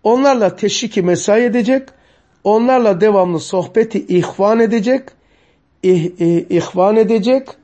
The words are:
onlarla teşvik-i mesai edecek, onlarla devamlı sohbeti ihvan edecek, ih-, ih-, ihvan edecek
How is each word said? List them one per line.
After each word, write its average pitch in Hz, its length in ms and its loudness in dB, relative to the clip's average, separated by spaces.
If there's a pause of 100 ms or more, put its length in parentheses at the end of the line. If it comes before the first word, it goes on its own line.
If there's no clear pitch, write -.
onlarla 240 540 0
teşvik-i 202 460 -4
mesai 180 400 0
edecek, 247 460 -2 (560)
onlarla 220 560 2
devamlı 185 400 2
sohbeti 214 680 -4
ihvan 196 540 0
edecek, 233 480 0 (720)
ih-, 180 380 0
ih-, 170 300 0
ihvan 185 460 0
edecek 226 520 0 (160)